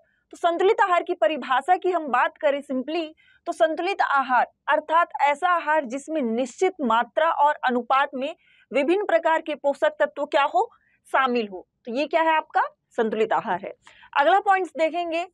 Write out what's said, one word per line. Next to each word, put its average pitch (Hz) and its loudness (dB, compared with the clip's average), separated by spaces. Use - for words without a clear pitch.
तो 330 -20
संतुलित 370 0
आहार 359 2
की 339 -6
परिभाषा 277 0
की 370 -2
हम 320 -2
बात 247 0
करें 285 0
simply, 285 -6
तो 339 -4
संतुलित 330 0
आहार 254 0
अर्थात 311 2
ऐसा 285 0
आहार 311 0
जिसमें 277 -6
निश्चित 254 -2
मात्रा 240 0
और 294 2
अनुपात 262 0
में 277 -8
विभिन्न 330 0
प्रकार 320 2
के 311 -8
पोषक 277 0
तत्व 294 -2
क्या 294 2
हो, 349 0
शामिल 247 0
हो। 185 -16
तो 247 -10
ये 277 -2
क्या 320 0
है, 320 2
आपका 311 -2
संतुलित 220 -2
आहार 180 -2
है। - -12
अगला 330 4
पॉइंट्स 381 0
देखेंगे, 330 -2